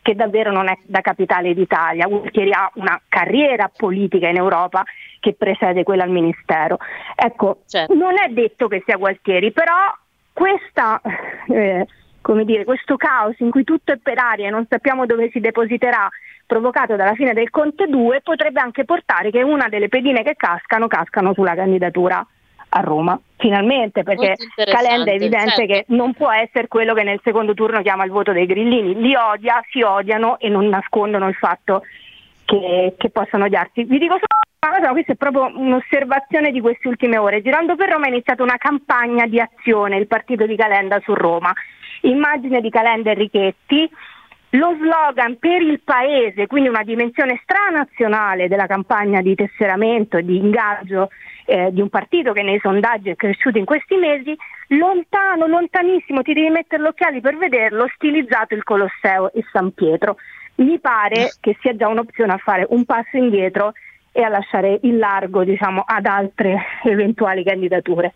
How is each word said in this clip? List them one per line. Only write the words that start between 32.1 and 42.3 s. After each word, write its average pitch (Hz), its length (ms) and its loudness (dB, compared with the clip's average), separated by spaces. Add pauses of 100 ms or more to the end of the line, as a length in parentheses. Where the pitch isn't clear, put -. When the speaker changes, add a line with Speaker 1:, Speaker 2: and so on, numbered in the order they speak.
Speaker 1:
che, 185 500 0
che - 140 -4
possono 202 360 0
odiarsi. 202 400 -2
Vi 262 120 2
dico 330 160 2
solo 415 540 0
una 339 100 0
cosa, 330 140 2
questa 269 220 -2
è - 20 0
proprio 269 400 -2
un'osservazione 269 960 0
di 247 100 -4
queste 233 260 -2
ultime 240 300 0
ore. 208 240 2
Girando 311 340 0
per 381 140 0
Roma 311 160 0
è 269 40 -2
iniziata 247 340 -2
una 247 140 0
campagna 240 680 0
di 226 140 0
azione, 208 580 0
il 208 80 0
partito 220 400 -2
di 220 100 -4
Calenda 202 440 0
su 202 160 -2
Roma. 175 360 0 (500)
Immagine 269 600 0